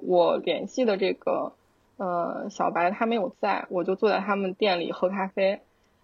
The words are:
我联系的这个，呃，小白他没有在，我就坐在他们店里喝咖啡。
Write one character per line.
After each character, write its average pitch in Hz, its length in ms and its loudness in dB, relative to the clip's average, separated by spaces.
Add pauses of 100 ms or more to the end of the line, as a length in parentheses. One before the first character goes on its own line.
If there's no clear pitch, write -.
我 170 320 4
联 175 300 -2
系 254 180 0
的 208 100 4
这 185 160 0
个， - 400 -4 (460)
呃， 175 520 -4
小 180 220 -2
白 170 200 2
他 226 140 -2
没 226 100 0
有 180 260 -2
在， 196 280 -2
我 175 140 -2
就 190 120 0
坐 214 140 2
在 190 100 2
他 196 180 -2
们 190 160 -2
店 190 260 0
里 170 140 -4
喝 185 160 0
咖 196 180 -4
啡。 196 320 0 (440)